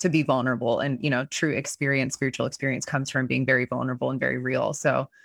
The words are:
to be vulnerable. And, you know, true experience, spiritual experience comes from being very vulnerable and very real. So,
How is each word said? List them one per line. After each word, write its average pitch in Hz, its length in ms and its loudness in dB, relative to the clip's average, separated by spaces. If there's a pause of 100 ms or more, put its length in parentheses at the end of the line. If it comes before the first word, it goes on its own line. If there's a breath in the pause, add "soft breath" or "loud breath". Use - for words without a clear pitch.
to 180 80 2
be 156 160 4
vulnerable. 120 560 2
And, 139 240 0
you 147 60 2
know, 127 160 0
true - 260 0
experience, 139 640 -2
spiritual 131 320 -2
experience 127 400 -4
comes 139 240 -2
from 131 180 0
being 131 180 0
very 127 200 4
vulnerable 127 440 -2
and 135 80 -2
very 127 200 0
real. 127 340 -2
So, 135 360 0 (160 soft breath)